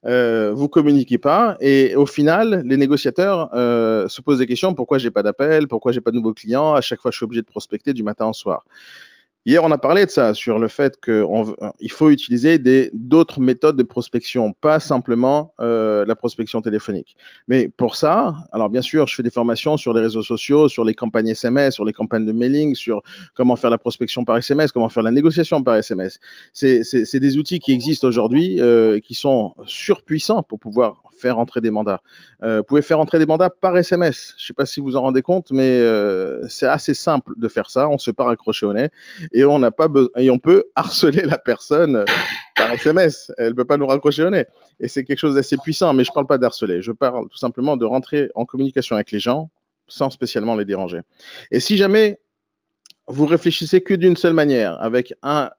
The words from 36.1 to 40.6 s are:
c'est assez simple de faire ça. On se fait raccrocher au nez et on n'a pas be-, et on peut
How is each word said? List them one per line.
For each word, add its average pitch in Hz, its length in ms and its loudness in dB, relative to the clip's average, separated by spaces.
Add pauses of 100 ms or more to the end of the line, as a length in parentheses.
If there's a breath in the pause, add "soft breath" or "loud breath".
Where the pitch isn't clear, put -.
c'est - 200 -4
assez 143 260 0
simple - 420 -2
de 113 140 -4
faire - 200 -4
ça. 139 200 0
On 143 80 0
se - 140 -6
fait 117 100 -6
raccrocher 113 440 -2
au 101 80 0
nez 123 140 -2 (460 loud breath)
et 127 100 4
on 143 160 4
n'a 120 120 4
pas 160 180 0
be-, 135 260 4
et 131 140 2
on 123 100 2
peut 180 300 4